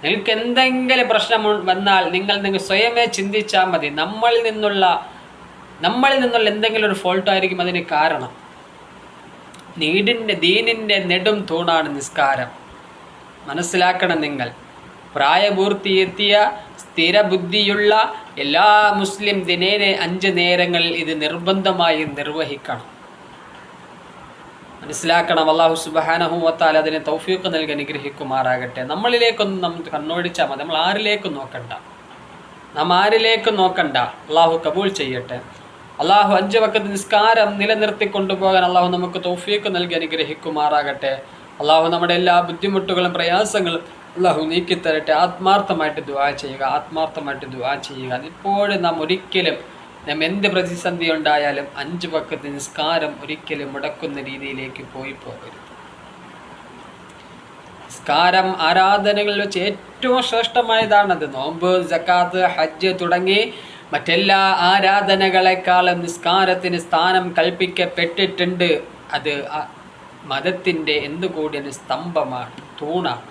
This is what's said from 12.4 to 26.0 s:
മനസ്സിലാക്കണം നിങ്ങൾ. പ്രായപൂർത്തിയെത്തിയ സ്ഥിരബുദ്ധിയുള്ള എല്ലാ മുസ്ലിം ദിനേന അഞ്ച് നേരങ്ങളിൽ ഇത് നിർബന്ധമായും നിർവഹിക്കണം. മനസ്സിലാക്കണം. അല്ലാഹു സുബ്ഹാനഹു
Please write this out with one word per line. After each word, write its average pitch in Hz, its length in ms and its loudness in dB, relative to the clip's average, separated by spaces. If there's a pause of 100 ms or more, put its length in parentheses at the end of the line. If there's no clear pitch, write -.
മനസ്സിലാക്കണം 175 760 0
നിങ്ങൾ. 143 280 -4 (680)
പ്രായപൂർത്തിയെത്തിയ 190 1200 2 (440)
സ്ഥിരബുദ്ധിയുള്ള 196 1120 2 (460)
എല്ലാ 156 320 4 (300)
മുസ്ലിം 196 400 -2 (100)
ദിനേന 190 340 2 (220)
അഞ്ച് 180 220 -2
നേരങ്ങളിൽ 175 760 2
ഇത് 160 200 -4
നിർബന്ധമായും 170 960 0
നിർവഹിക്കണം. 143 840 -8 (1800)
മനസ്സിലാക്കണം. 160 720 0
അല്ലാഹു 165 240 4
സുബ്ഹാനഹു 160 640 -2 (100)